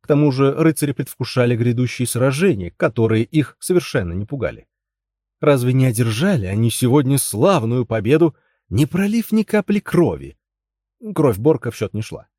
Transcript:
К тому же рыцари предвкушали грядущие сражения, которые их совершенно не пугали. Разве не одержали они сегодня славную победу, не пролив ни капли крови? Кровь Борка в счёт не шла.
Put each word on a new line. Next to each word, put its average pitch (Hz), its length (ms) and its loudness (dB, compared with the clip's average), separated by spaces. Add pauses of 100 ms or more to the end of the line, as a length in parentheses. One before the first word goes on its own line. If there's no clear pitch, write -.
К - 60 -20
тому 147 260 2
же 135 220 0
рыцари 151 380 0
предвкушали 120 640 -2
грядущие 120 500 -2
сражения, 131 720 0
которые 113 480 0
их - 340 -2
совершенно 135 540 -2
не 98 120 -6
пугали. 104 420 -8 (760)
Разве 131 320 2
не 131 140 4
одержали 117 600 0
они 110 240 0
сегодня 131 480 2
славную 123 680 0
победу, 131 500 0 (340)
не 139 180 0
пролив 202 460 -2
ни 214 100 2
капли 202 380 0
крови? 82 580 -2 (760)
Кровь 131 240 0
Борка 131 320 0
в - 60 -16
счёт 101 160 -6
не 104 100 -6
шла. - 260 -14 (100)